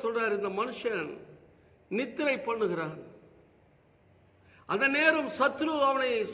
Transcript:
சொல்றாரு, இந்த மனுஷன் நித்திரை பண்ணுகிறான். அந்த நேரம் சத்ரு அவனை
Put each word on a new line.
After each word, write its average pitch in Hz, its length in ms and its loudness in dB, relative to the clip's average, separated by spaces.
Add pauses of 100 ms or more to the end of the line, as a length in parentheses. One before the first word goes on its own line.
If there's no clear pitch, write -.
சொல்றாரு, 226 360 0
இந்த 202 100 -2 (100)
மனுஷன் 220 460 -4 (920)
நித்திரை 269 380 0 (120)
பண்ணுகிறான். 170 500 -2 (1700)
அந்த 233 140 2 (120)
நேரம் 311 400 4
சத்ரு 285 340 2 (180)
அவனை 262 200 2 (240)